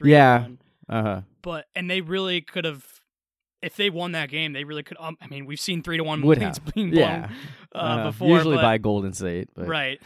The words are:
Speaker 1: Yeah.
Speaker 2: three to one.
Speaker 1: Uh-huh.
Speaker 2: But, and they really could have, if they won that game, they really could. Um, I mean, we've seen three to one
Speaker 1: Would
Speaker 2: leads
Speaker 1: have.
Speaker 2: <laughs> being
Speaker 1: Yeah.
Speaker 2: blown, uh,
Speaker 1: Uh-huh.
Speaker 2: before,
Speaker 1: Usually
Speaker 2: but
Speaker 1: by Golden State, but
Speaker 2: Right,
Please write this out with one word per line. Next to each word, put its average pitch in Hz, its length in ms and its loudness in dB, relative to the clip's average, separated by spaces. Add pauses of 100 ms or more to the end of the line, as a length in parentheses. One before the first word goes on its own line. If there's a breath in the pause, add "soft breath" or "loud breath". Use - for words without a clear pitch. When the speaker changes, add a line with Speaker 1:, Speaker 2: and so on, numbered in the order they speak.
Speaker 1:
Yeah. 143 340 8
Speaker 2:
three 117 100 -2
to - 20 -14
one. 127 100 -20 (480)
Speaker 1:
Uh-huh. 95 140 -4 (200)
Speaker 2:
But, 165 240 -10 (100)
and 180 140 -6
they 185 120 -2
really 180 400 -4
could 165 240 -8
have, 147 200 -8 (760)
if 175 140 -12
they 202 140 -2
won 175 240 -6
that 151 160 -6
game, 151 240 -6
they 139 100 -10
really 151 200 -12
could. 170 160 -18
Um, 160 220 -12
I - 60 -20
mean, 139 180 -14
we've 147 140 -12
seen 175 240 -6
three 165 140 -6
to 160 60 -2
one 156 180 -2
Speaker 1:
Would 147 180 6
Speaker 2:
leads - 200 -4
Speaker 1:
have. - 140 -12
Speaker 2:
<laughs> - 0 -
being 190 200 -2
Speaker 1:
Yeah. 101 340 2
Speaker 2:
blown, 233 100 -12 (380 loud breath)
uh, - 20 -12
Speaker 1:
Uh-huh. 117 340 -2
Speaker 2:
before, - 180 0
Speaker 1:
Usually 160 260 6
Speaker 2:
but - 60 4
Speaker 1:
by 113 160 4
Golden 104 360 -2
State, 90 420 -6
but 90 120 -8
Speaker 2:
Right, 143 380 -6